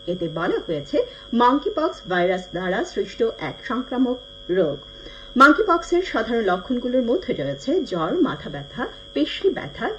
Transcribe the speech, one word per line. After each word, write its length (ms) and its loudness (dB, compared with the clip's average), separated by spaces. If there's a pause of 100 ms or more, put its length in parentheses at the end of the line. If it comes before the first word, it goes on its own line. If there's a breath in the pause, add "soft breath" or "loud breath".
এতে 220 -4
বলা 300 -2
হয়েছে, 380 -4 (360 loud breath)
মাঙ্কিপক্স 640 2 (100)
ভাইরাস 440 2
দ্বারা 340 -2
সৃষ্ট 340 -6 (200)
এক 260 -8
সংক্রামক 520 -2 (320)
রোগ। 280 2 (580 loud breath)
মাঙ্কিপক্সের 760 6
সাধারণ 400 0
লক্ষণগুলোর 580 0
মধ্যে 240 0
রয়েছে 380 -4 (100)
জ্বর, 300 -2 (100)
মাথা 280 -2
ব্যথা, 340 -8 (280 loud breath)
পেশি 380 0
ব্যথা, 380 -6 (120)